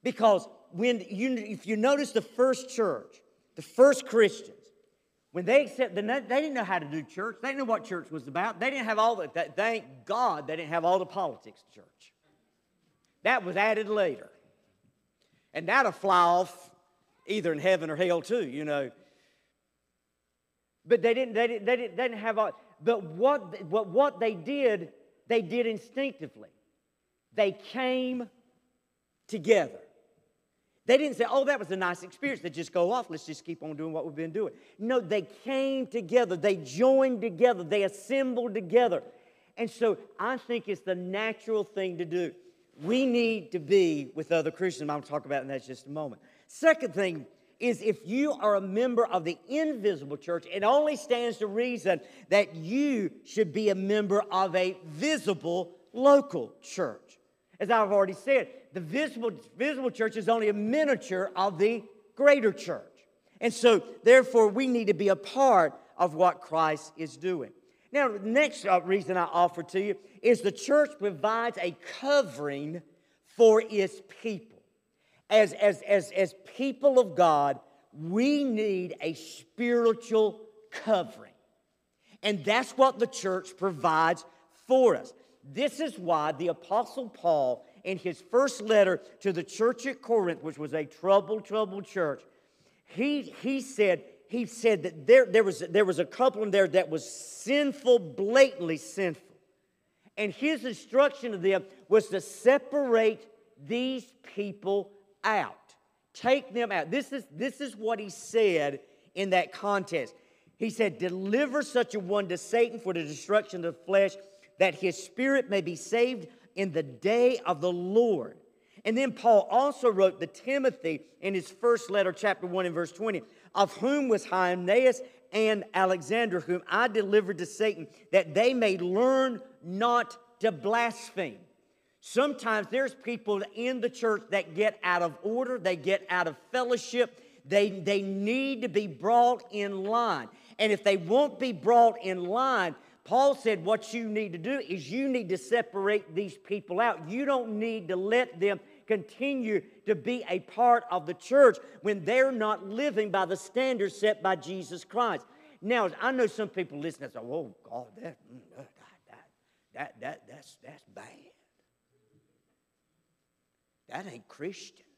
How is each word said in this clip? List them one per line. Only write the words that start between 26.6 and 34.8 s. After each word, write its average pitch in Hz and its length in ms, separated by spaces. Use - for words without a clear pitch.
They 202 180
came 254 760
together. 190 540
They 254 120
didn't 285 180
say, 233 100
"Oh, 262 200
that 254 120
was 180 120
a 190 60
nice 175 260
experience. 180 420
Let's 156 120
just 170 140
go 180 220
off. 247 160
Let's 156 160
just - 220
keep 160 160
on 151 120
doing 156 200
what 156 100
we've 156 100
been 160 180
doing." 196 200
No, 240 220